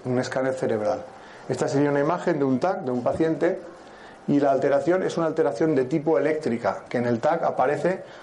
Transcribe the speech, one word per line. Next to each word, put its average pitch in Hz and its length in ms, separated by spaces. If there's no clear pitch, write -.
un 127 140
escáner 131 340
cerebral. 104 500
Esta 135 180
sería 139 220
una 143 100
imagen 165 380
de 139 80
un 131 140
tac, 175 220
de 135 100
un 123 100
paciente, 160 580
y 143 120
la 143 120
alteración 143 520
es 156 140
una 165 100
alteración 160 460
de 135 120
tipo 151 340
eléctrica, 131 680
que 127 120
en 120 60
el 120 140
tac 160 240
aparece 147 600